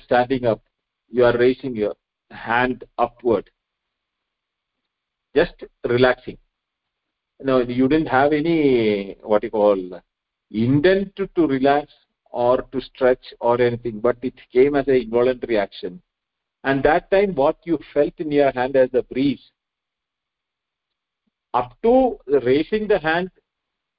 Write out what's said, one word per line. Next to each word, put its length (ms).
standing 400
up, 180
you 160
are 120
raising 400
your 180
hand 540
upward, 520
just 180
relaxing. 540
No, 200
you 260
didn't 220
have 240
any, 880
what 200
you 80
call, 500
intent 680
to, 120
to 180
relax 460
or 320
to 180
stretch 440
or 200
anything, 400
but 220
it 120
came 220
as 140
an 60
involuntary 640
action. 420
And 200
that 260
time, 240
what 300
you 140
felt 260
in 120
your 220
hand 240
as 180
a 80
breeze, 400
up 300
to 340
raising 640
the 100
hand, 320